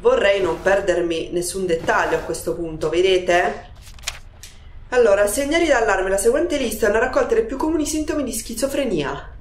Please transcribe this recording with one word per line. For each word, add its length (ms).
vorrei 400
non 220
perdermi 680
nessun 340
dettaglio 520
a 20
questo 340
punto, 340
vedete? 880
Allora, 360
segnali 400
d'allarme, 420
la 80
seguente 400
lista 300
è 40
una 100
raccolta 340
dei 100
più 120
comuni 280
sintomi 380
di 100
schizofrenia. 1080